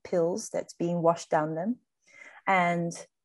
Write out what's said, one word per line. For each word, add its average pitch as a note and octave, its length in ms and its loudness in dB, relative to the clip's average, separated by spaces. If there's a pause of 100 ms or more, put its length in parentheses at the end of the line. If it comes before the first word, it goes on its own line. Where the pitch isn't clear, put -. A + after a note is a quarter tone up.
pills F3+ 460 0
that's - 240 -6
being E3+ 280 -2
washed E3 280 2
down D#3+ 240 0
them. G3 220 -4 (720)
And F3 460 2 (320)